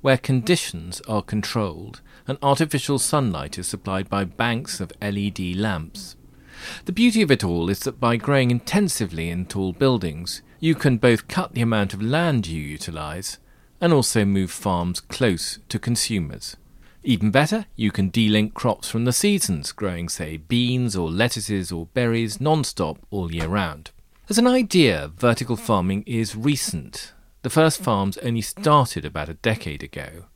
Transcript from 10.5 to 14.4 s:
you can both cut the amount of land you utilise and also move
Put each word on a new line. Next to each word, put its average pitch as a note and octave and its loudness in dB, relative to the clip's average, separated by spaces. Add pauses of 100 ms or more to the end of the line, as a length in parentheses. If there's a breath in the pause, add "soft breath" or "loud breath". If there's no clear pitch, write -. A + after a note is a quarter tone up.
you D#3+ 4
can C3 2
both A#2 4
cut - -4
the A#2+ 0
amount G#2+ 2
of G2 -6
land C3+ 2
you D#2+ -4
utilise D#2 -8 (420 soft breath)
and E3+ 4
also A2+ 4
move G2 2